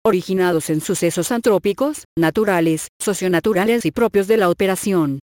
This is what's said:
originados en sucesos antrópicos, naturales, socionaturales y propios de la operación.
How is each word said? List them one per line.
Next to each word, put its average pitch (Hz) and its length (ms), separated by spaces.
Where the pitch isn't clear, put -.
originados 185 680
en 156 100
sucesos 170 540
antrópicos, 226 720
naturales, 165 720
socionaturales 196 840
y 156 60
propios 202 360
de 220 100
la 190 120
operación. 180 760